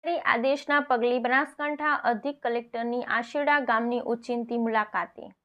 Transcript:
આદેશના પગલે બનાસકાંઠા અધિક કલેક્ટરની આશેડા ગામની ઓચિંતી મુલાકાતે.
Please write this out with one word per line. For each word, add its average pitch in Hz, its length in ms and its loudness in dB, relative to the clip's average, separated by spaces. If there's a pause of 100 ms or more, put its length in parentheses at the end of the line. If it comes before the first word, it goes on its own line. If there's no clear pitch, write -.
(160)
આદેશના 269 640 2
પગલે 247 380 2
બનાસકાંઠા 294 720 0
અધિક 240 500 -2
કલેક્ટરની 233 600 -2
આશેડા 294 580 0
ગામની 233 440 0
ઓચિંતી 233 540 -4
મુલાકાતે. 214 760 -2 (100)